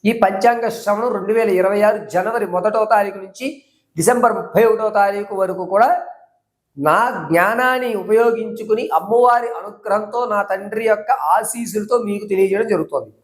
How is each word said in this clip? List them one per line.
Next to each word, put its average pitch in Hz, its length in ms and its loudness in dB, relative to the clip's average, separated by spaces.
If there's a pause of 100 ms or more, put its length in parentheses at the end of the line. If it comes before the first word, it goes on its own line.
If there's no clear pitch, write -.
ఈ 220 80 4
పంచాంగ 226 560 2
శ్రవణం 214 440 -2
రెండు 196 200 -4
వేల 226 180 2
ఇరవై 190 320 2
ఆరు 208 160 2 (140)
జనవరి 208 340 -2
ఒకటో 208 380 0
తారీఖు 202 340 2
నుంచి 247 440 -10 (340)
డిసెంబర్ 233 360 4
ముప్పై 226 320 0
ఒకటో 214 240 2
తారీఖు 202 460 0
వరకు 185 300 -4
కూడా 233 420 2 (720)
నా 170 520 0
జ్ఞానాన్ని 240 640 2
ఉపయోగించుకుని 214 1000 0
అమ్మవారి 233 540 4
అనుగ్రహంతో 208 760 -4
నా 208 180 -2
తండ్రి 202 420 -6
యొక్క 214 260 0
ఆశీస్సులతో 214 880 0
మీకు 208 300 -4
తెలియజేయడం 196 400 0
జరుగుతోంది. 156 560 -4